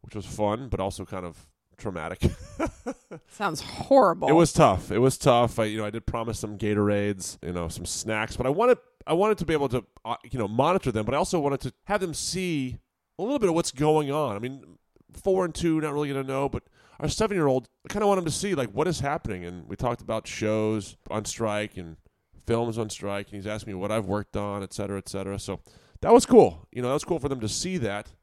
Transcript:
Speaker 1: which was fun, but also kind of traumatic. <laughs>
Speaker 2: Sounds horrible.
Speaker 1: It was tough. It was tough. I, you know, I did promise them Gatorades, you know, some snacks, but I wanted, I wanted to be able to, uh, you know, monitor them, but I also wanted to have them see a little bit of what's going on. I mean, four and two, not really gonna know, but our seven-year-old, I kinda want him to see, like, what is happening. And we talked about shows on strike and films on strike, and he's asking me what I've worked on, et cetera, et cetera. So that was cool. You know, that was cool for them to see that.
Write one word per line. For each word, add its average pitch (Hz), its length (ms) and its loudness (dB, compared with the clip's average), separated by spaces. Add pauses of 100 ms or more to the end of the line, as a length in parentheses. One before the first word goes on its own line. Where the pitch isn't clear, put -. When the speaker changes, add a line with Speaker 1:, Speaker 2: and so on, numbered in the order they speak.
Speaker 1:
which - 140 -18
was 101 100 -10
fun, 107 440 -4
but 87 100 -4
also 98 260 -4
kind 92 200 -10
of 85 200 -16 (320)
traumatic. 85 440 -6 (360)
<laughs> - 680 -10
Speaker 2:
Sounds 196 340 -6
horrible. - 640 4
Speaker 1:
It 143 60 6
was 165 200 8
tough. 113 380 6
It 101 80 2
was 127 180 4
tough. 120 420 4
I, 110 60 2
you 107 120 -4
know, 107 80 -4
I 104 40 -4
did 110 160 -8
promise 117 360 -6
them 104 160 -8
Gatorades, 104 840 0
you 85 100 -8
know, 87 160 -4
some 87 180 -8
snacks, 110 520 -4
but 123 80 -2
I 131 40 2
wanted, 226 280 4 (280)
I 151 80 0
wanted 202 260 4
to 170 60 -4
be 160 80 0
able 139 160 0
to, 127 140 -2 (220)
uh, 117 100 -4 (140)
you 127 100 -6
know, 104 80 0
monitor 139 440 2
them, 107 140 -2
but 117 80 -2
I 139 40 0
also 175 220 0
wanted 139 220 -2
to 131 120 -8 (120)
have 202 160 -2
them 175 120 -6
see 147 640 -4 (420)
a 175 40 -4
little 269 160 -2
bit 202 100 4
of 160 60 2
what's 170 160 0
going 151 400 2
on. 139 240 -2
I 101 40 -6
mean, 117 380 -10 (340)
four 185 340 0
and 160 80 -4
two, 160 280 2
not 147 120 -2
really 147 140 -2
gonna 139 160 -4
know, 135 260 -2
but - 140 -6 (360)
our - 100 -2
seven-year-old, 160 580 2 (220)
I - 40 -8
kinda 208 140 2
want 196 120 4
him 175 60 -4
to 156 60 -2
see, 190 240 -2
like, 127 140 -2
what 165 180 -2
is 160 140 -2
happening. 117 440 -4
And 87 220 -12
we - 80 -8
talked 120 260 -4
about 110 260 -6
shows 107 680 -2 (140)
on 104 160 -4
strike 104 520 -4
and 82 200 -12 (480)
films 117 320 0
on 110 120 -4
strike, 101 380 -8
and - 80 -18
he's 98 120 -10
asking 107 260 -8
me 92 60 -8
what 101 120 -4
I've 107 140 -2
worked 101 320 -4
on, 101 260 -6
et 92 100 -14
cetera, 101 240 -6
et 95 120 -12
cetera. 98 300 -6
So 98 200 -8 (420)
that 208 120 6
was 240 120 8
cool. 147 460 8
You 120 100 -8
know, 123 80 -2
that 135 60 0
was 156 100 -2
cool 165 140 -2
for 139 100 -4
them 135 100 -4
to 113 100 -4
see 185 280 -4
that. 104 340 -6 (100)